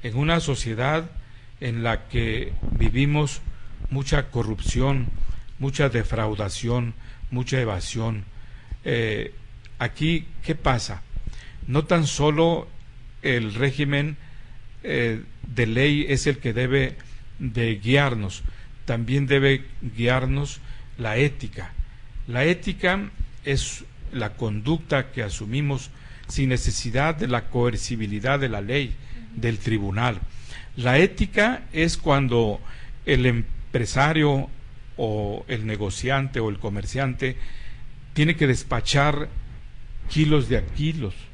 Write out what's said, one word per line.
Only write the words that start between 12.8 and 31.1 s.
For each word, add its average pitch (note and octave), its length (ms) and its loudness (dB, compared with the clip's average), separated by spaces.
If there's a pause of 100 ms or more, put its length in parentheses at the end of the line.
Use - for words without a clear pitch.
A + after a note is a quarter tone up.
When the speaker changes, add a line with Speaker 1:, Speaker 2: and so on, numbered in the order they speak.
Speaker 1:
el A#2+ 320 0
régimen, C#3+ 640 0 (640)
eh, A#2 380 0 (260)
de A#2 200 2
ley C#3+ 420 4
es C#3 180 2
el C#3 120 2
que A#2 140 -2
debe C3 420 2 (420)
de A#2 380 0
guiarnos, A2+ 680 2 (400)
también A#2+ 420 0
debe C3+ 380 4 (320)
guiarnos C3 640 2 (380)
la A2 180 -2
ética. - 560 0 (560)
La B2 160 2
ética F3+ 680 2 (360)
es - 400 -2 (260)
la A2 220 -4
conducta B2 760 0
que A#2+ 120 -4
asumimos C3 680 -2 (360)
sin C3 220 0
necesidad B2+ 680 2
de D3 120 -2
la A#2+ 220 0
coercibilidad A2+ 880 0
de C3+ 100 0
la G#2 120 -2
ley, B2 320 -2 (380)
Speaker 2:
Ujú. - 100 -6
Speaker 1:
del A2 160 2
tribunal. G#2 640 0 (560)
La B2+ 240 4
ética G#3 640 4 (100)